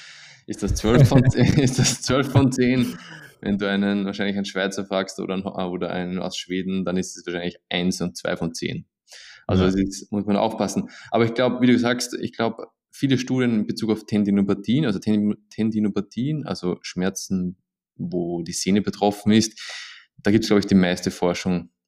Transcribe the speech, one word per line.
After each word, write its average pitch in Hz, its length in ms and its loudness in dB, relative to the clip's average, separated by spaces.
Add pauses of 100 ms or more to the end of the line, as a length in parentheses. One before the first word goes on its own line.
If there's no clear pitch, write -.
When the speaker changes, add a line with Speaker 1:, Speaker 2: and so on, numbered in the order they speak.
(460)
Speaker 1:
ist - 160 -8
das 92 120 0
zwölf 117 340 6
von 131 220 6
zehn, - 140 4
<laughs> - 140 4
ist 131 200 2
das - 240 2
zwölf 135 280 0
von 139 200 4
zehn. 123 460 0 (440)
Wenn 101 180 -2
du 101 100 -2
einen, 101 380 0
wahrscheinlich 98 300 -2
einen 98 100 -4
Schweizer 98 400 -4
fragst 95 340 -4
oder 95 140 -4
einen, 95 100 -4
oder 92 460 -4
einen 90 280 -4
aus - 180 -6
Schweden, 92 480 -4
dann 87 120 -2
ist 92 200 -4
es 87 100 -16
wahrscheinlich 87 320 -6 (100)
eins 90 320 -2
und 90 160 -6
zwei 87 200 -4
von 82 180 -4
zehn. - 320 -8 (600)
Also 92 180 2
Speaker 2:
Ja. 92 60 4
Speaker 1:
das 95 80 0
ist, 98 320 -4
muss 104 160 -2
man 101 100 2
aufpassen. 101 520 -2 (220)
Aber 113 160 4
ich 113 80 -2
glaub, 123 260 0
wie 127 60 4
du 120 120 6
sagst, 123 400 -2
ich - 140 -6
glaub, - 400 -4 (180)
viele 135 280 2
Studien 127 360 0
in 107 120 0
Bezug 110 240 -2
auf - 160 -2
Tendinopathien, 101 800 2
also 101 120 0
Tendi-, 104 380 0 (140)
Tendinopathien, 107 960 -2
also 90 360 -4
Schmerzen, 90 760 -4 (400)
wo 87 460 -4
die 85 100 -8
Sehne 98 300 0
betroffen 101 480 0
ist, 110 300 2 (640)
da 104 80 2
gibt's, 110 160 4
glaub 104 140 4
ich, 98 60 -2
die 98 80 2
meiste 92 360 2
Forschung, 87 600 -2 (180)